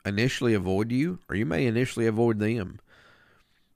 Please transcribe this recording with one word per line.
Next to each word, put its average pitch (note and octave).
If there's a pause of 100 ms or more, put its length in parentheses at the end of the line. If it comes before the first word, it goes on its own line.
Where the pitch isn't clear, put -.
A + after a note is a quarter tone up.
initially A2+
avoid G2
you, E3
or -
you G#2+
may D#3
initially A#2
avoid A2+
them. G#2+ (960)